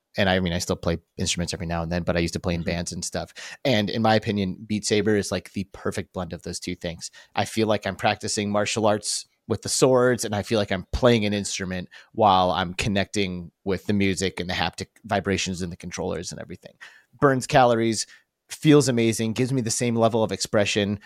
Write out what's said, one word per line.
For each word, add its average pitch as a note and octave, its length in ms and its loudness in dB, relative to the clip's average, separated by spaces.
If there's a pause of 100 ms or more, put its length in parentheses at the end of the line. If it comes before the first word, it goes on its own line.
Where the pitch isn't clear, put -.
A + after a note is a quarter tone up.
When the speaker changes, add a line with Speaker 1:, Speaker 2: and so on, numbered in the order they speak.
(180)
Speaker 1:
And G2 120 2
I F#2 120 4
mean, F2+ 100 0
I F2 80 0
still F2 160 -2
play E2+ 220 -2 (200)
instruments F2 360 -4
every F2 140 -8
now E2+ 160 -4
and E2 80 -6
then, F2 120 -2
but F2 140 -2
I - 20 2
used E2+ 140 0
to E2+ 60 -4
play F2+ 140 -2
in E2+ 80 -4
Speaker 2:
Mm-hmm. E2 80 -6
Speaker 1:
bands E2+ 220 -4
and E2+ 120 -10
stuff. E2+ 300 -8 (300)
And G#2+ 260 2
in A2+ 120 -2
my A2 140 6
opinion, G2+ 420 0 (100)
Beat G#2+ 180 -4
Saber G#2+ 300 2
is, G2 160 -2
like, - 220 -6
the G2+ 180 -4
perfect - 420 -8
blend F2+ 200 -8
of E2+ 100 -12
those F2 160 -10
two F2+ 160 -8
things. - 360 -10 (220)
I G2+ 120 -2
feel A2 220 0
like G#2 200 0
I'm F#2+ 80 -4
practicing G#2 560 -2
martial G#2 340 0
arts G#2 400 0 (220)
with A2 140 -4
the - 80 -8
swords, B2+ 560 4
and G#2 100 -4
I G2 80 -2
feel A2+ 160 0
like G2+ 120 -2
I'm F#2 200 -4
playing A#2+ 340 4
an G2+ 80 0
instrument F#2 540 -6 (240)
while F#2 400 6
I'm F2 220 -2
connecting F#2+ 760 -2 (120)
with F#2+ 220 -4
the G#2 80 0
music G2 480 0
and F2 80 -6
the F2+ 40 -4
haptic F2 340 -4 (180)
vibrations F#2+ 560 -2
and F2 100 -6
the F2+ 60 -12
controllers F2+ 540 -8
and - 100 -12
everything. - 320 -18 (480)
Burns C3+ 260 2
calories, A#2 580 4 (440)
feels D3 400 6
amazing, A2+ 420 2
gives B2 220 -2
me C3 80 0
the A2 100 -2
same A#2+ 240 0
level A2+ 280 2
of G2 100 0
expression G2+ 720 0